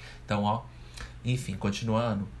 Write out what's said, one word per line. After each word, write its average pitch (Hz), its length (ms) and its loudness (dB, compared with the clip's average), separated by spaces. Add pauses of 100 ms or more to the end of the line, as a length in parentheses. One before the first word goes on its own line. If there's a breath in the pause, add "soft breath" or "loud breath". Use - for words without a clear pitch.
(240 loud breath)
Então, 104 180 2
ó, 104 200 4 (640 loud breath)
enfim, 123 300 0
continuando. 107 760 2 (120)